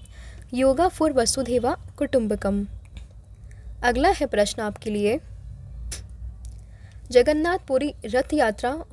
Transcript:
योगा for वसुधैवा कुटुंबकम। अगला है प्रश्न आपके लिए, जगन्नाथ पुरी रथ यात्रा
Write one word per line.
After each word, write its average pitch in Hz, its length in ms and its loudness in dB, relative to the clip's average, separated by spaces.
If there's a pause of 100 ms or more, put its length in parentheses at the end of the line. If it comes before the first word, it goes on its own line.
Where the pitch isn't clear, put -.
(540)
योगा 269 360 4
for 311 220 2
वसुधैवा 247 640 2 (200)
कुटुंबकम। 202 680 0 (1160)
अगला 247 260 4
है 294 160 2
प्रश्न 208 360 0
आपके 214 280 -6
लिए, 208 300 0 (1900)
जगन्नाथ 302 460 4 (100)
पुरी 277 260 0 (120)
रथ 247 280 0
यात्रा 254 600 0